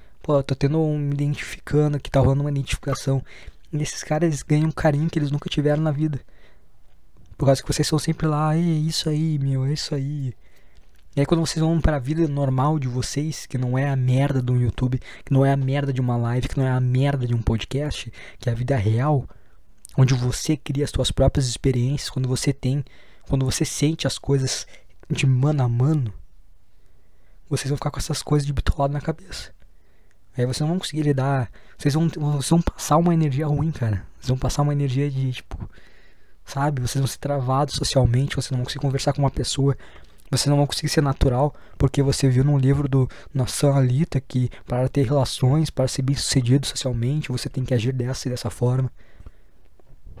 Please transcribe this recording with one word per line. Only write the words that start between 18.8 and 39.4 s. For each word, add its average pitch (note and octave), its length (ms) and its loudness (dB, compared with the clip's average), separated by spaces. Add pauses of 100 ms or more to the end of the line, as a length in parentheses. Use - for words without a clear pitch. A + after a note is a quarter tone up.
onde C3 180 6
você B2+ 420 0
cria C#3+ 280 -2
as C3+ 60 -2
suas B2+ 200 0
próprias C3+ 360 4
experiências, B2+ 640 0
quando C3 180 -2
você C3 240 0
tem, C3+ 320 -2 (440)
quando C3+ 160 2
você C3 200 0
sente D3+ 420 0
as - 120 -4
coisas C3 480 -2 (440)
de D3 160 0
mano C3+ 360 2
a B2 60 2
mano, B2 440 0 (1400)
vocês C#3 200 -4
vão C#3+ 80 0
ficar - 140 -6
com - 80 -6
essas - 240 -4
coisas D3 240 0
de C#3+ 60 -2
bitolado C#3+ 400 -2
na C#3+ 80 -4
cabeça. - 540 -10 (840)
Aí B2 80 0
vocês B2+ 160 -2
não D3+ 80 0
vão F3 100 0
conseguir D#3 240 -4
lidar, C3+ 480 0 (280)
vocês C#3+ 160 0
vão, D#3+ 140 2
vocês D3 420 -2
vão E3+ 100 6
passar - 380 0
uma E3+ 160 4
energia D3+ 320 2
ruim, D3 240 0
cara. A2 360 -2 (120)
Vocês - 100 -6
vão B2+ 80 2
passar C3 260 0
uma D3 100 2
energia C#3+ 380 0
de, C3 220 -2
tipo, - 380 -10 (720)
sabe? C#3 380 -2
Vocês B2 180 -2
vão C3+ 60 2
ser - 120 -8
travados C#3 560 0
socialmente, B2 600 2
vocês C3 140 -4
não C3 80 0
vão B2 60 -2
conseguir - 180 -6
conversar C3+ 320 0
com C#3+ 80 0
uma C3+ 80 4
pessoa C3+ 460 0 (540)